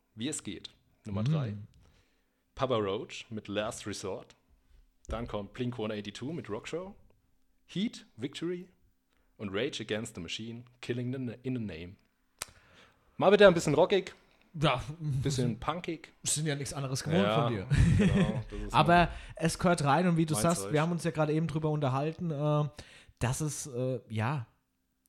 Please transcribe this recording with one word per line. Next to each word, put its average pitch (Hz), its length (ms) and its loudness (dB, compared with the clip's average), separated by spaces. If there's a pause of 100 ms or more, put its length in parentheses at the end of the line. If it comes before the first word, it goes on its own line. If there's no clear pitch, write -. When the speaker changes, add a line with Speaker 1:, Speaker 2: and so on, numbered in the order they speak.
(140)
Speaker 1:
Wie 113 140 -8
es - 160 -8
geht, - 260 -12 (360)
Nummer 104 180 -4
Speaker 2:
Hm. 139 100 0
Speaker 1:
drei. 123 200 -2 (1000)
Papa 127 200 0
Roach 107 540 -4
mit 107 180 -12
Last 107 400 -4
Resort. 101 480 -8 (720)
Dann 113 200 -6
kommt 104 260 -8
Blink 120 260 -6
one 110 140 -2
eighty-two 104 400 -8
mit 139 160 -10
Rock 107 180 -8
Show. 190 280 -8 (680)
Heat, - 400 -6 (120)
Victory 175 500 -8 (680)
und 104 160 -8
Rage 123 280 -4
Against 110 340 -6
the 95 60 -10
Machine, 113 420 -10 (180)
Killing 123 320 -4
the 135 60 -6
Na-, 120 240 -6
in 127 120 -4
the 120 60 -4
Name. 87 340 -10 (1200)
Mal 165 140 6
wieder 202 160 12
ein 180 60 10
bisschen 160 200 2
rockig, 180 400 4 (400)
Speaker 2:
Ja. 139 300 0 (160)
Speaker 1:
bisschen 131 600 -2
punkig. 165 520 -6 (120)
Speaker 2:
Wir - 80 -2
sind 151 160 -2
ja 139 80 -2
nichts 143 180 -8
anderes 135 300 -4
gewohnt 101 200 2
Speaker 1:
Ja, 117 200 4
Speaker 2:
von 113 100 0
dir. 98 140 -6 (300)
Speaker 1:
genau, 190 520 4
das - 180 -8
ist 101 60 -8
Speaker 2:
<laughs> - 0 -
Aber 156 220 6
Speaker 1:
mein, 175 120 6 (300)
Speaker 2:
es 165 220 0
gehört 175 240 2
rein 147 240 4
und 170 100 2
wie 165 80 4
du 156 80 -2
Speaker 1:
mein 107 100 0
Speaker 2:
sagst, 170 200 2
Speaker 1:
Zeug. - 100 -6
Speaker 2:
wir 147 80 4
haben 170 100 0
uns 170 120 -4
ja 165 80 0
gerade 151 220 0
eben 160 140 0
drüber 156 220 -2
unterhalten, 151 600 -2
äh, 151 360 2 (520)
dass 127 220 0
es, 151 260 -4
äh, 127 320 -4 (100)
ja, 113 360 -2 (640)